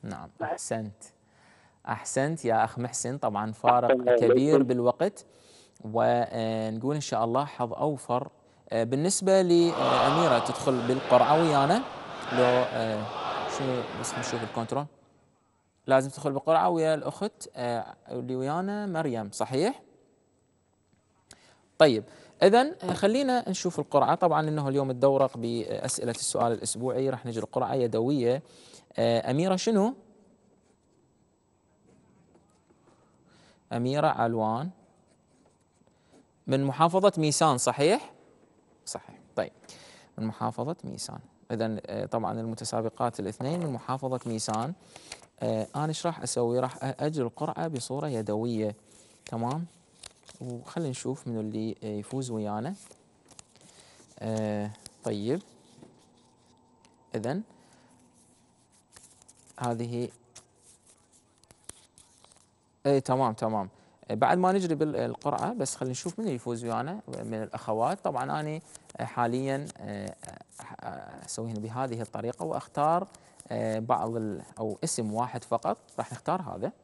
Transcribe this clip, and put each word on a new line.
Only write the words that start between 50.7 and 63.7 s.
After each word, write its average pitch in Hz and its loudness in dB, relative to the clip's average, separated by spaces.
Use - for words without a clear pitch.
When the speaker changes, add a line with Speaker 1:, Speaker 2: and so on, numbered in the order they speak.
Speaker 1:
نشوف 127 -8
منو 113 -6
اللي، 110 -6
آه، - -6
يفوز 110 -8
ويانا. 110 -6
آه، 107 -4
طيب. 113 -4
إذن، 123 -4
هذه، 120 -4
إيه، 139 4
تمام، 127 0
تمام. 110 -2